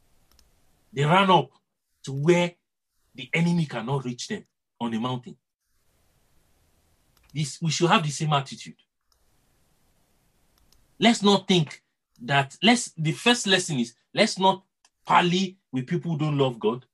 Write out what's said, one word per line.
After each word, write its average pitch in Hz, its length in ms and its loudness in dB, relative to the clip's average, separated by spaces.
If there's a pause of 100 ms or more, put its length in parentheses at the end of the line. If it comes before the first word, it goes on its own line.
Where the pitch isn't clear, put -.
(920)
They 135 140 -2
ran 190 240 4
up 160 220 4 (520)
to 139 80 -12
where 170 420 2 (600)
the 127 200 -16
enemy 170 320 2
cannot 127 400 -6
reach 123 240 -10
them 208 160 -8 (340)
on 117 120 -6
the 110 80 -4
mountain. 123 360 -8 (2000)
This, 147 280 -6
we 160 100 -2
should 165 180 0
have 180 140 4
the 151 60 -4
same 151 240 -4
attitude. 135 420 -6 (2250)
Let's 220 240 2
not 196 240 4
think 170 340 0 (400)
that, 139 400 -2
let's, 240 360 2
the 156 160 -2
first 240 340 0
lesson 175 320 0
is, 117 160 -4 (180)
let's 202 240 0
not 190 260 2 (420)
parley 180 520 2 (140)
with 131 160 -6
people 170 240 -4
who 156 60 -4
don't 147 200 -2
love 127 220 0
God. 127 340 -4